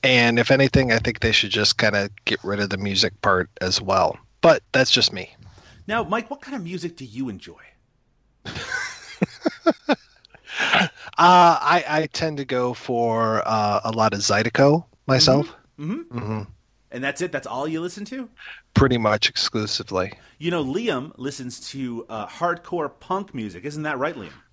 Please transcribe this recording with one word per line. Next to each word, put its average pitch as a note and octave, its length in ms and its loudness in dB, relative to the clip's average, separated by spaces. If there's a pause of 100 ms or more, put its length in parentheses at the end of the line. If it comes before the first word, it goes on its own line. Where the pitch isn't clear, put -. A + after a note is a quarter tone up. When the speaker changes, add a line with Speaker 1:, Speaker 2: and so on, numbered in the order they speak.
Speaker 1:
And A#2+ 360 4
if A#2 120 2
anything, C3 400 4
I A2+ 80 2
think - 200 -4
they A2+ 120 0
should G#2 200 0
just G#2 260 0
kinda G2+ 320 0 (160)
get A2 180 -2
rid G2+ 160 -4
of G2+ 100 -2
the G2 80 -4
music G2 440 -2
part F#2 280 2 (120)
as F#2 200 -2
well. F#2+ 360 0 (240)
But E3 300 8
that's B2+ 200 2
just - 220 2
me. F#2 220 -12 (520)
Speaker 2:
Now, A3 160 -2
Mike, A3 260 -4
what C#4 120 -12
kind C4+ 140 -12
of G#3 80 -8
music E3+ 340 -10
do C3+ 80 -14
you B2 240 -8
enjoy? F2+ 320 -14 (840)
Speaker 1:
<laughs> - 80 -14 (2750)
Uh, F3 400 8
I, D3 280 2
I D3+ 260 -2
tend D#3 240 -4
to C#3 80 -6
go B2 300 -2
for, A2+ 680 0
uh, G#2 400 0
a A2+ 80 -2
lot A2 220 2
of G2+ 60 -6
Zydeco A#2+ 680 2 (220)
myself. C3 400 4 (320)
Speaker 2:
Mm-hmm. D#3 140 -6
Mm-hmm. D#4+ 260 -10
Speaker 1:
Mm-hmm. G#2+ 220 -6 (500)
Speaker 2:
And B2 120 -10
that's C#3 180 -4
it? F3 100 -4
That's F3 160 -8
all C3 200 -6
you D#3+ 140 -4
listen F3+ 240 -8
to? B3+ 240 -12 (460)
Speaker 1:
Pretty B2+ 240 4
much G#2+ 280 2
exclusively. - 840 -4 (240)
Speaker 2:
You E3+ 140 -4
know, E3+ 120 -2
Liam D#3 540 -4
listens B2 540 -12
to, A#2+ 360 -8
uh, G#2+ 200 -10
hardcore E3+ 720 -6
punk G3 340 -8
music. G#2+ 320 -10
Isn't D3 180 -10
that D3+ 140 -4
right, D3 180 -4
Liam? G2 180 -14 (200)